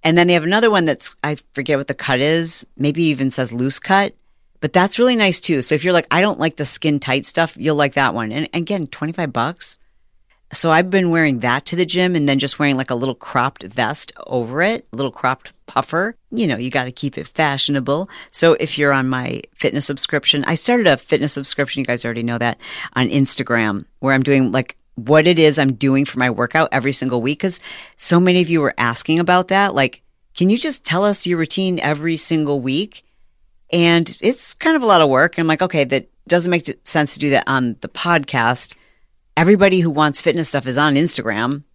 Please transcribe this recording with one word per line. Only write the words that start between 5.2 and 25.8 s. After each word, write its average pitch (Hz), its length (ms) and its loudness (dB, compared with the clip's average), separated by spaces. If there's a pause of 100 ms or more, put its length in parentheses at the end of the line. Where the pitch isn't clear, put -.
too. 143 220 0
So - 120 2
if 147 80 -2
you're 180 120 2
like, 170 160 2
"I 165 100 2
don't 202 180 0
like 165 180 -2
the 147 100 -4
skin 147 340 -2
tight 135 240 -2
stuff," - 340 -2
you'll 147 180 -2
like 143 180 0
that 135 180 2
one. 110 180 -4
And 143 220 -6
again, 170 340 -4
twenty-five 156 460 -6
bucks. 135 460 -4 (760)
So - 180 0
I've 175 200 4
been 185 200 2
wearing 156 300 2
that 123 240 -2
to - 100 -6
the 175 120 0
gym 180 280 0
and 147 140 0
then 139 100 2
just 139 200 -2
wearing, 143 180 0
like, 131 140 -4
a 127 40 0
little 123 200 -4
cropped - 480 -4
vest 117 500 -4 (140)
over 123 340 -4
it, 208 320 -2
a 113 40 -14
little 131 140 -4
cropped - 440 -4 (120)
puffer. 180 500 -4 (140)
You 120 180 -2
know, 120 100 -2
you 123 120 -6
gotta 127 220 -4
keep - 240 -8
it - 100 -12
fashionable. 143 840 -2 (200)
So - 300 4
if 151 160 -6
you're 143 160 2
on 131 160 0
my 127 320 -6 (140)
fitness - 320 -2
subscription, - 580 -2
I - 100 -2
started 240 320 0
a 143 120 4
fitness 147 340 -2
subscription, 139 480 -4
you 127 60 -4
guys 120 180 -4
already 117 180 -6
know 117 160 -4
that, 117 220 -2 (340)
on 127 140 2
Instagram, 117 800 0 (140)
where 135 120 0
I'm 135 100 2
doing, 131 300 2
like, 127 240 -4 (200)
what 147 300 4
it 170 140 4
is 151 180 6
I'm 135 140 2
doing 135 320 2